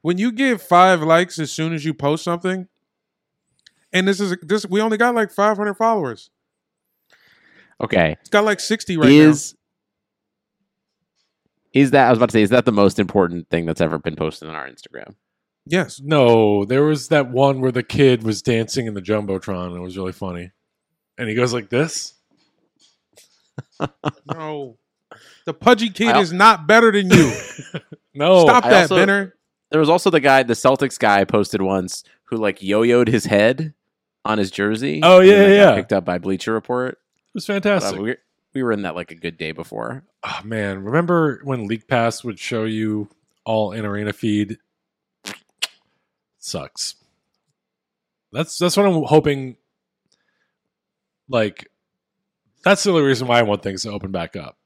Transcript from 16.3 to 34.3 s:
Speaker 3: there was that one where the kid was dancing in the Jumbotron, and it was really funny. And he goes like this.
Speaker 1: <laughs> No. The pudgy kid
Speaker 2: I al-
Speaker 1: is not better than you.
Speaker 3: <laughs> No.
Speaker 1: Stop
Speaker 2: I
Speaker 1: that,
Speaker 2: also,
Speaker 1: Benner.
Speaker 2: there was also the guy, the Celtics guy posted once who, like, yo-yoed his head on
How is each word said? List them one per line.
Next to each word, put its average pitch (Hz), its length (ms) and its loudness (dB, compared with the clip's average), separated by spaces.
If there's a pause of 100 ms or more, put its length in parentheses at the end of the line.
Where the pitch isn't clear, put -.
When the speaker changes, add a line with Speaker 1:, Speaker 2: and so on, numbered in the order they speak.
Speaker 3:
there 131 180 0
was 151 260 -4
that 143 200 0
one 131 320 0
where 131 100 0
the 123 120 -4
kid 127 400 2
was 110 180 -4
dancing 117 460 -4
in 104 80 -10
the 98 80 -12
Jumbotron, 95 640 -6
and 87 80 -12
it 87 60 -12
was 90 140 -14
really 92 180 -8
funny. 90 360 -12 (680)
And 120 140 -8
he 110 60 -6
goes 120 180 -2
like 113 160 -8
this. - 460 -6 (1600)
Speaker 1:
<laughs> 151 60 -4 (480)
No. 151 440 -14 (680)
The 160 100 -10
pudgy 233 340 2
kid 220 200 -2
Speaker 2:
I 233 40 2
al- 247 80 4
Speaker 1:
is 170 100 -4
not 185 360 4
better 226 240 6
than 196 180 -2
you. 165 280 4
Speaker 3:
<laughs> - 40 -14 (720)
No. 170 280 4
Speaker 1:
Stop 240 240 6
Speaker 2:
I - 40 0
Speaker 1:
that, 196 140 6
Speaker 2:
also, 165 120 -2
Speaker 1:
Benner. 196 400 0 (360)
Speaker 2:
there 156 80 0
was 151 100 2
also 180 200 2
the 170 100 2
guy, 135 240 4
the 120 100 -2
Celtics 131 460 0
guy 101 240 2
posted 104 380 -2
once 95 420 -4 (220)
who, 117 120 -8
like, 104 240 -4
yo-yoed 117 460 2
his 110 180 0
head 123 480 0 (520)
on 107 120 -2